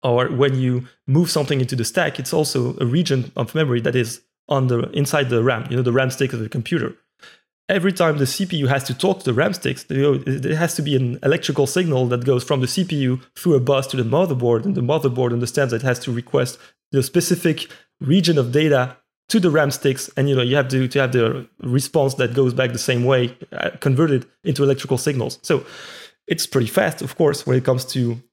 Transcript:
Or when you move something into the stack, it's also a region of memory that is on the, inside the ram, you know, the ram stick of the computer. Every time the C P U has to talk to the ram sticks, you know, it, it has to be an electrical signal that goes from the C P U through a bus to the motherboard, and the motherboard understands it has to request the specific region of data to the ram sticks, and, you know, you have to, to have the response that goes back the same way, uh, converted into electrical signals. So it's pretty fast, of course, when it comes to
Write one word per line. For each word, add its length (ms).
Or 240
when 280
you 320
move 240
something 280
into 160
the 100
stack, 340
it's 140
also 460
a 60
region 500
of 200
memory 260
that 140
is 260
on 180
the, 240
inside 380
the 140
ram, 260
you 80
know, 60
the 80
ram 200
stick 220
of 60
the 100
computer. 460
Every 240
time 240
the 100
C 180
P 120
U 100
has 160
to 100
talk 260
to 60
the 80
ram 200
sticks, 360
you 120
know, 120
it, 320
it 120
has 180
to 60
be 140
an 280
electrical 420
signal 420
that 180
goes 180
from 180
the 60
C 160
P 140
U 240
through 200
a 40
bus 280
to 100
the 60
motherboard, 640
and 100
the 60
motherboard 500
understands 420
it 80
has 180
to 120
request 480
the 100
specific 680
region 380
of 140
data 460
to 100
the 100
ram 220
sticks, 460
and, 100
you 80
know, 60
you 160
have 100
to, 220
to 100
have 140
the 340
response 560
that 180
goes 200
back 200
the 40
same 280
way, 320
uh, 160
converted 460
into 180
electrical 360
signals. 440
So 240
it's 180
pretty 220
fast, 340
of 140
course, 320
when 80
it 80
comes 220
to 360